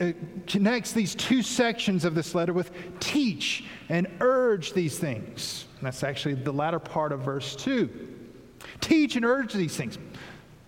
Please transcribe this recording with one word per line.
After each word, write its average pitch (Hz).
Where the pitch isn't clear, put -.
uh, 175
connects 208
these 214
two 254
sections 214
of 160
this 165
letter 170
with 180
"teach" -
and 175
"urge 247
these 170
things." -
And 131
that's 131
actually 139
the 131
latter 156
part 156
of 135
verse 135
two. 240
"Teach 311
and 233
urge 254
these 180
things." 120